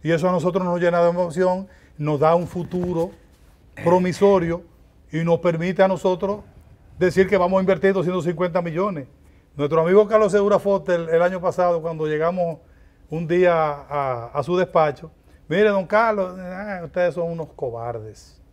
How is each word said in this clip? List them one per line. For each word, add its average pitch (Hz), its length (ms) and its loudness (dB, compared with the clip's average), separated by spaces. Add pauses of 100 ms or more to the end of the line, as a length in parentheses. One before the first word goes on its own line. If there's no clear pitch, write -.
Y 156 80 0
eso 170 160 2
a 180 40 2
nosotros 180 340 0
nos 175 160 -2
llena 175 220 2
de 170 60 4
emoción, 180 580 -2 (300)
nos 147 220 -2
da 156 160 4
un 175 120 -2
futuro 180 640 -4 (720)
promisorio 180 800 2 (480)
y 160 120 -4
nos 170 160 2
permite 175 440 0
a 190 40 6
nosotros 190 520 -2 (580)
decir 185 300 2
que 196 100 2
vamos 185 220 2
a - 20 2
invertir 190 320 2
doscientos 180 320 -2
cincuenta 175 360 -2
millones. 170 460 -4 (480)
Nuestro 147 260 0
amigo 196 260 4
Carlos 214 240 4
Segura 202 280 2
Foster, 180 520 -2
el 165 100 4
año 180 180 0
pasado, 175 420 0
cuando 160 260 -6
llegamos 165 500 -2 (520)
un 160 180 -6
día 175 260 4
a, 139 800 -4
a 143 100 -2
su 175 140 -2
despacho, 160 540 0 (360)
"Mire, 202 220 2
don 196 160 0
Carlos, 208 540 0
ah, 185 440 -12
ustedes 175 300 -2
son 170 180 -6
unos 160 240 -8
cobardes. 117 880 -10 (120)